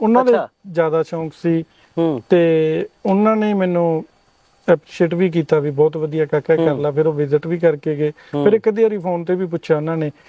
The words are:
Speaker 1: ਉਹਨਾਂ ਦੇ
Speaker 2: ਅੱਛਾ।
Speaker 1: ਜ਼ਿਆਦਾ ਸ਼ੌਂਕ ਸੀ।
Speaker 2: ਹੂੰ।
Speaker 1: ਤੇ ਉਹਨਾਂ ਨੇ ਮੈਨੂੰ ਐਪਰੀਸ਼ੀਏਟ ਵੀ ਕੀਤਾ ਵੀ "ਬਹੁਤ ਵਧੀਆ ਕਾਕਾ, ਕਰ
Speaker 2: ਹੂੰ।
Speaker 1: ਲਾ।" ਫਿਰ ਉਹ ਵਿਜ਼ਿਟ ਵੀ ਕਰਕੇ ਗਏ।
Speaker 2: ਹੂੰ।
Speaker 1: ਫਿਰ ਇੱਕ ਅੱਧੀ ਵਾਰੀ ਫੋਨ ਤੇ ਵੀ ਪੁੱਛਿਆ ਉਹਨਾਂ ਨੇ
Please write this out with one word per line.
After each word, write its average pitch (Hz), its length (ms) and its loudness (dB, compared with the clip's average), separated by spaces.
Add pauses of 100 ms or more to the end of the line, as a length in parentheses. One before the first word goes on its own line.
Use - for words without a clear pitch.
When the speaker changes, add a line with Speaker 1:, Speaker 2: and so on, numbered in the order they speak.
Speaker 1:
ਉਹਨਾਂ 233 220 2
ਦੇ 247 80 4
Speaker 2:
ਅੱਛਾ। 170 160 0 (240)
Speaker 1:
ਜ਼ਿਆਦਾ 160 300 0
ਸ਼ੌਂਕ 160 300 -8 (100)
ਸੀ। 165 220 0 (340)
Speaker 2:
ਹੂੰ। 156 300 -2
Speaker 1:
ਤੇ 165 580 2 (200)
ਉਹਨਾਂ 214 300 2
ਨੇ 214 180 0
ਮੈਨੂੰ 170 500 0 (640)
ਐਪਰੀਸ਼ੀਏਟ 170 460 0
ਵੀ 180 160 0
ਕੀਤਾ 160 280 0
ਵੀ 147 120 -2
"ਬਹੁਤ 151 260 0
ਵਧੀਆ 156 300 -4
ਕਾਕਾ, 156 300 0
ਕਰ 165 120 0
Speaker 2:
ਹੂੰ। 143 120 0
Speaker 1:
ਲਾ।" 147 100 -2
ਫਿਰ 151 160 0
ਉਹ 160 60 2
ਵਿਜ਼ਿਟ 147 340 -2
ਵੀ 170 120 -4
ਕਰਕੇ 156 380 0
ਗਏ। 151 160 -2 (220)
Speaker 2:
ਹੂੰ। 147 100 0
Speaker 1:
ਫਿਰ 208 80 6
ਇੱਕ 220 160 0
ਅੱਧੀ 214 140 0
ਵਾਰੀ 214 160 0
ਫੋਨ 175 260 -6
ਤੇ 180 100 -4
ਵੀ 185 120 -4
ਪੁੱਛਿਆ 165 300 -2
ਉਹਨਾਂ 160 200 -4
ਨੇ 156 140 -4 (180)